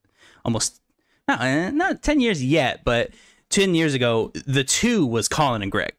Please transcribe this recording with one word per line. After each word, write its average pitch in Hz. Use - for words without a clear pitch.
almost, -
not, 277
eh, 147
not 320
ten 294
years 196
yet, 131
but 120
ten 196
years 160
ago, 120
the 135
two 214
was 113
Colin 127
and 98
Greg. 98